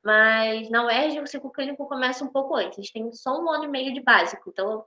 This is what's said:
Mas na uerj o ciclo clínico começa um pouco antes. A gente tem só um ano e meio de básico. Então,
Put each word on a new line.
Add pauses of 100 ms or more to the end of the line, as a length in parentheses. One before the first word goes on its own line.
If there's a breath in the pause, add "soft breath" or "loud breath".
Mas
na
uerj
o
ciclo
clínico
começa
um
pouco
antes.
A
gente
tem
só
um
ano
e
meio
de
básico.
Então,